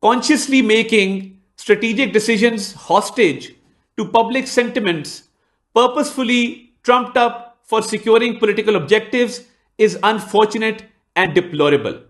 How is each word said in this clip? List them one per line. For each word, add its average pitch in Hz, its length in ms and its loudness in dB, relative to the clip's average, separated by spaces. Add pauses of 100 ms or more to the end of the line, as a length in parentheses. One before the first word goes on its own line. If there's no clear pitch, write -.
Consciously 247 600 2
making 214 760 0 (160)
strategic 220 580 0
decisions 214 600 0
hostage - 800 -2 (420)
to 214 80 -4
public 233 420 0
sentiments, 202 760 -4 (500)
purposefully 247 960 -2 (120)
trumped 247 340 0
up 240 460 -2
for 220 180 -2
securing 226 580 0
political 208 360 0
objectives, 220 720 -2 (320)
is 196 260 2
unfortunate 214 840 0 (300)
and 175 200 0
deplorable. 147 760 0